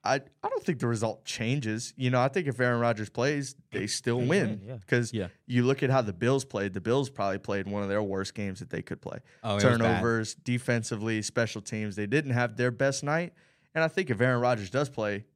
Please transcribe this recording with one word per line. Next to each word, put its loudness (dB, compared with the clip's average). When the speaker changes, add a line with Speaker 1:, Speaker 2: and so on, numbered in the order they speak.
Speaker 1:
I, 4
I -4
don't -4
think 0
the 0
result -2
changes. -4
You 0
know, 4
I 4
think -2
if -4
Aaron 2
Rodgers 0
plays, -2
they -4
still 0
Speaker 2:
They 0
Speaker 1:
win. 2
Speaker 2:
win, -6
yeah. -10
Speaker 1:
'Cause 2
Speaker 3:
Yeah. -4
Speaker 1:
you 2
look 2
at 2
how 4
the -2
Bills 0
played. -4
The -4
Bills 0
probably -4
played -4
one -2
of -4
their 0
worst -4
games -6
that -14
they -6
could -10
play. -10
Speaker 3:
Oh, -2
it 2
was 2
bad. 8
Speaker 1:
Turnovers, 2
defensively, -2
special -2
teams. -6
They -2
didn't 0
have 0
their 2
best 0
night. -2
And 4
I 2
think -2
if 2
Aaron 4
Rodgers 2
does 0
play -4